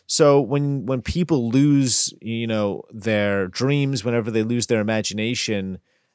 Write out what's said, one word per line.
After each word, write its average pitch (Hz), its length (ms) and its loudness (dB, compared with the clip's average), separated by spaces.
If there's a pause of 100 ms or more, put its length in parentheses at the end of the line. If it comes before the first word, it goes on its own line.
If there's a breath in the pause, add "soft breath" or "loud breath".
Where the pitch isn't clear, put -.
So 143 360 6
when, 139 440 -2
when 127 160 -2
people 151 480 -2
lose, 135 720 2
you 113 240 -6
know, 107 460 -2
their 101 560 0
dreams, 135 560 0
whenever 117 260 -2
they 110 140 0
lose 117 240 -2
their 110 140 2
imagination, 107 1000 -4 (360)